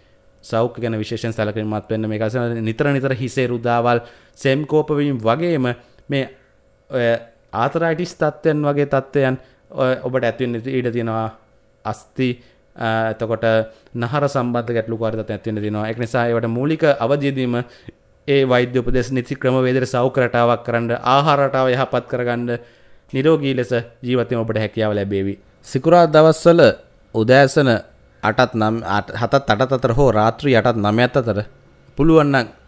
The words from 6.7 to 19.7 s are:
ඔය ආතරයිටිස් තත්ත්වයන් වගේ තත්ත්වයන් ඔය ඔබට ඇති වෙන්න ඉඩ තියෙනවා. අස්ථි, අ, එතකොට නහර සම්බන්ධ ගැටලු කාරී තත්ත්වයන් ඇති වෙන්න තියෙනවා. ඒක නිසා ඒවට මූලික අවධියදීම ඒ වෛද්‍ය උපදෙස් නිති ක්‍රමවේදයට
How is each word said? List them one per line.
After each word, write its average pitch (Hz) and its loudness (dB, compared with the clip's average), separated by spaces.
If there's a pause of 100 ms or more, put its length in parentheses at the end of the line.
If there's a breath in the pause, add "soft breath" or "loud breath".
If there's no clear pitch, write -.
ඔය 127 -2 (480)
ආතරයිටිස් 160 -2
තත්ත්වයන් 151 -2
වගේ 143 0
තත්ත්වයන් 135 0 (340 soft breath)
ඔය 131 0 (100)
ඔබට 127 -2
ඇති 117 -2
වෙන්න 120 -4
ඉඩ 123 -4
තියෙනවා. 113 -4 (560)
අස්ථි, 123 -4 (480 soft breath)
අ, 117 -6 (240)
එතකොට 110 -4 (500 loud breath)
නහර 123 -2
සම්බන්ධ 120 -4
ගැටලු 113 -4
කාරී 110 -4
තත්ත්වයන් 104 -8
ඇති 113 -8
වෙන්න 107 -4
තියෙනවා. 107 -4
ඒක 113 -8
නිසා 120 -2
ඒවට 117 0
මූලික 143 -2 (160)
අවධියදීම 135 -2 (760 loud breath)
ඒ 139 4
වෛද්‍ය 127 2
උපදෙස් 123 0
නිති 127 -4
ක්‍රමවේදයට 127 0